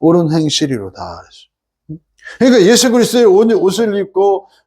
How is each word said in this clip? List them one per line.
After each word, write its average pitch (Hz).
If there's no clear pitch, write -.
옳은 165
행실이로다." 107
그러니까 247
예수 240
그리스도의 240
옷, 208
옷을 202
입고 190